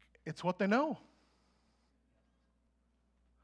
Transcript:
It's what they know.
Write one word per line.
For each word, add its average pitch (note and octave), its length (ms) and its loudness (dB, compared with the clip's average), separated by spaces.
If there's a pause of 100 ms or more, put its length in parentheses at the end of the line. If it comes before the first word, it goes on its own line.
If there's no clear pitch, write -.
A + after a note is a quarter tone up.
(240)
It's D#3+ 200 -10
what F3+ 160 -2
they G3 80 2
know. B3+ 320 2 (2500)